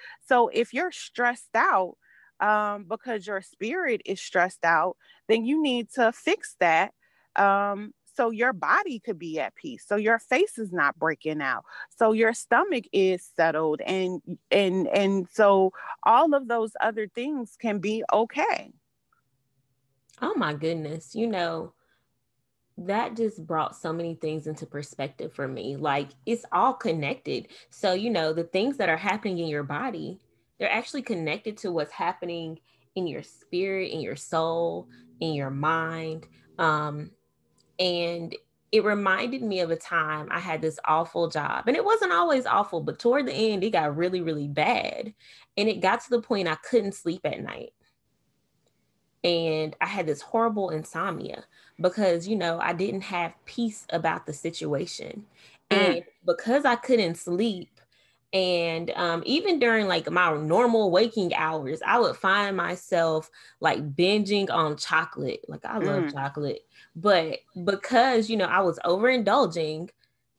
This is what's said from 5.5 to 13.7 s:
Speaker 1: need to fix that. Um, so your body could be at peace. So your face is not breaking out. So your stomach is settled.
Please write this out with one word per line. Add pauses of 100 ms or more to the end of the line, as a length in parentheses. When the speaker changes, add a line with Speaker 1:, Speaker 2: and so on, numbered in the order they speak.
Speaker 1:
need
to
fix
that. (440)
Um, (200)
so
your
body
could
be
at
peace.
So
your
face
is
not
breaking
out. (340)
So
your
stomach
is (100)
settled.